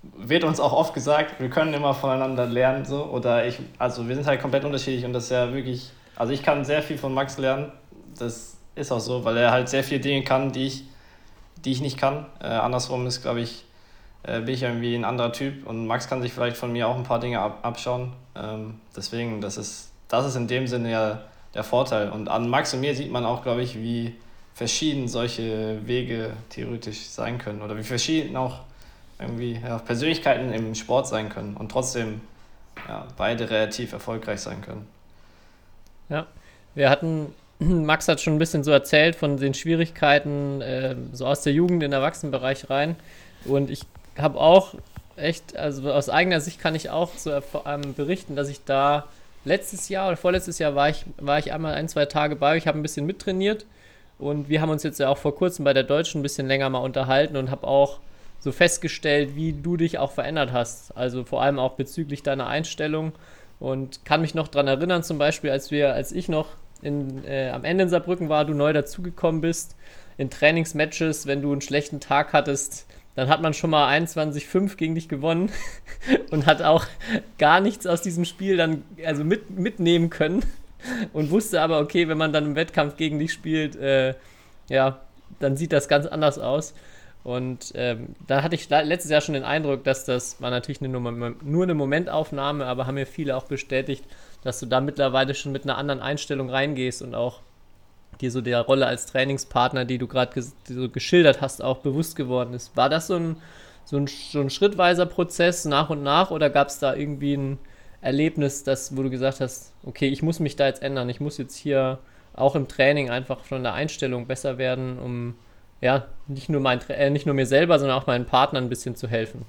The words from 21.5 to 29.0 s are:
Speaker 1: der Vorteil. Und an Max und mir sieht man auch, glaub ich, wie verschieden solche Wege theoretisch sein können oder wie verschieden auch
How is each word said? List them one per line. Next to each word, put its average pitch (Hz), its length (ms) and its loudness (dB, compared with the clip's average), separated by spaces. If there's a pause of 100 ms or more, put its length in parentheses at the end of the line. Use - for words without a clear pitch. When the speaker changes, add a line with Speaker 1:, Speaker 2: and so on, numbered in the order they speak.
Speaker 1:
der 110 80 -4
Vorteil. 117 460 0
Und 107 200 -8
an 120 200 0
Max 131 240 0
und 131 80 -2
mir 139 140 0
sieht 139 160 -6
man 120 140 -2
auch, 120 160 -2
glaub 120 160 -2
ich, 123 200 -4
wie 117 380 -4 (380)
verschieden 135 540 -2
solche 113 800 -4
Wege 120 440 -4 (180)
theoretisch - 580 -10
sein 117 320 -6
können 104 220 -8
oder 107 160 -8
wie 110 60 -8
verschieden 127 540 -2
auch 127 220 -4 (600)